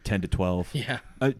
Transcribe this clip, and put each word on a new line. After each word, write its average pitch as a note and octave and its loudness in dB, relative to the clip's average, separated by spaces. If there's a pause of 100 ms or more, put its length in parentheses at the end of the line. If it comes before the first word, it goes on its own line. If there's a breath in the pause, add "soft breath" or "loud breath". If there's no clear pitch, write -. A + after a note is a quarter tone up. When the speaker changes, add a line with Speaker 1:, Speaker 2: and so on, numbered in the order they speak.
Speaker 1:
ten G2+ 0
to F2 -2
twelve. F2+ 2
Speaker 2:
Yeah. C3 -2 (220)
Speaker 1:
Uh, - 4